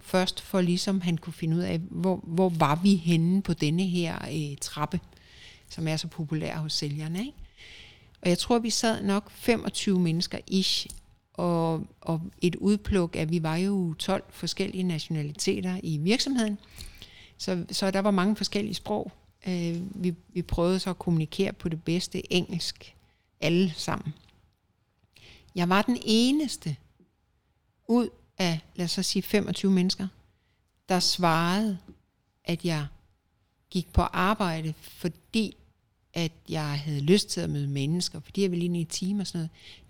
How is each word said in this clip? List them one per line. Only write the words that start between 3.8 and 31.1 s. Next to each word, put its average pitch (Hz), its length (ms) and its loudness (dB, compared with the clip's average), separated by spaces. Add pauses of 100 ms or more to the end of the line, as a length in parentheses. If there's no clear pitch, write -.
her, 175 320 -2 (320)
øh, 139 100 -10
trappe, - 400 -4 (680)
som 165 200 -4
er 156 80 0
så 160 120 -6
populær 156 480 -4
hos 156 160 -4
sælgerne, 156 480 -4
ikke? 277 120 -6 (880)
Og 185 60 2
jeg 175 100 4
tror, 240 200 2
vi 226 120 0
sad 220 320 0
nok 202 280 0
femogtyve - 680 0
mennesker 170 460 0
ish, - 400 0 (460)
og, 165 540 0 (140)
og 160 200 -2 (220)
et 180 140 2
udpluk 202 600 2
af, 160 140 0
vi 170 120 2
var 156 140 0
jo 185 380 0
tolv - 360 -2
forskellige 185 540 -4
nationaliteter 180 1000 -2
i 160 160 -2
virksomheden, 220 600 0 (800)
så, 180 320 -2
så 190 200 0
der 196 100 0
var 208 100 2
mange 196 260 4
forskellige 208 380 -4
sprog. - 380 -6 (360)
Øh, 180 560 -4
vi, 180 100 0 (140)
vi 175 140 -4
prøvede 180 360 2
så 185 120 -4
at 175 80 -6
kommunikere 170 540 0
på - 160 -6
det 160 140 -6
bedste - 500 -4
engelsk, - 600 -4 (460)
alle 170 360 2
sammen. - 380 -6 (1400)
Jeg 175 140 2
var 190 140 6
den 240 220 2
eneste 240 720 2 (1120)
ud 233 200 4 (300)
af, 170 220 2 (160)
lad 180 80 -2
os 170 60 -2
så 196 120 -2
sige, 185 200 0
femogtyve 196 500 0
mennesker, 185 360 2 (800)
der 180 120 2
svarede, 180 800 2 (640)